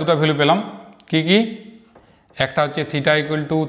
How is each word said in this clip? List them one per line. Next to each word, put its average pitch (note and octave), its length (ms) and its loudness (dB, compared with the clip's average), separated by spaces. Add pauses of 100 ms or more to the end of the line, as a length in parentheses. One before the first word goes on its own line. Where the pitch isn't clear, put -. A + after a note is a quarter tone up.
দুটো D#3 200 0
ভ্যালু D#3 200 2
পেলাম। D3+ 180 4 (520)
কি D#3+ 180 2
কি? G3 100 6 (1040)
একটা C3+ 200 -2
হচ্ছে C#3+ 180 -4 (100)
theta D3 280 0
equal D3+ 300 -4
to D#3+ 60 0 (120)